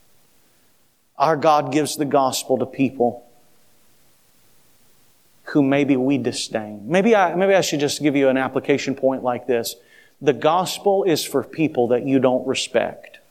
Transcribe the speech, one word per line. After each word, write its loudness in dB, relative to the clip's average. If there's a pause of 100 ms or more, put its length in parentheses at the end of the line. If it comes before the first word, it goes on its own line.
(1200)
Our 2
God 2
gives -2
the -2
gospel 0
to -4
people -2 (2250)
who 2
maybe 2
we 0
disdain. -6
Maybe 2
I, 2
maybe 2
I 4
should -2
just -2
give 0
you 4
an 2
application -2
point -2
like -4
this. -2 (480)
The 4
gospel 0
is 0
for -2
people -2
that 0
you 2
don't 0
respect. -4 (120)